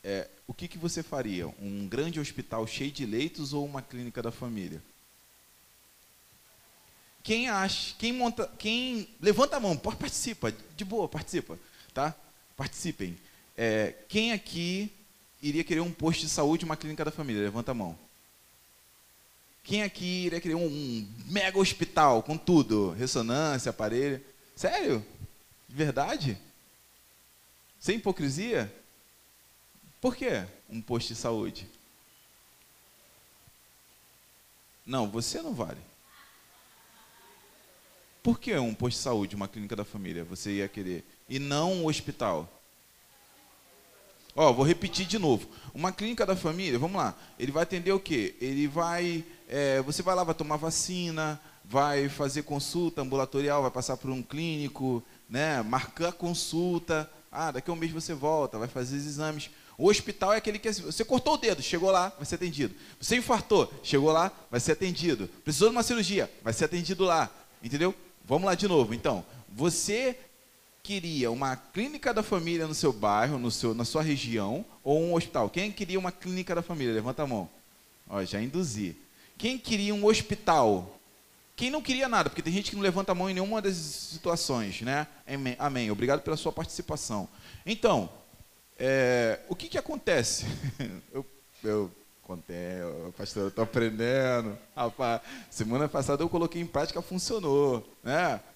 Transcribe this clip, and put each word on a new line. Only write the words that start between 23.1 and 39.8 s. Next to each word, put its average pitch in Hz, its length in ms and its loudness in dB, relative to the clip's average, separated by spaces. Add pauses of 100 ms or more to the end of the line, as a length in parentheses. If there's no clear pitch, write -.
aparelho? 127 540 0 (320)
Sério? 277 500 0 (640)
De 120 80 -16
verdade? 147 600 0 (1400)
Sem 202 200 0
hipocrisia? 160 760 -2 (1300)
Por 254 160 0
quê 147 300 -2 (240)
um 113 120 -10
posto 117 280 -4
de 117 60 -10
saúde? 104 520 -4 (3250)
Não, 117 260 -2
você 117 300 -4
não 320 120 -6
vale. 98 280 -6 (2500)
Por 233 160 2
que 220 160 -2
um 120 180 0
posto 123 220 -2
de - 80 -6
saúde, 101 320 0
uma 98 140 -6
clínica 107 260 -8
da 104 80 -4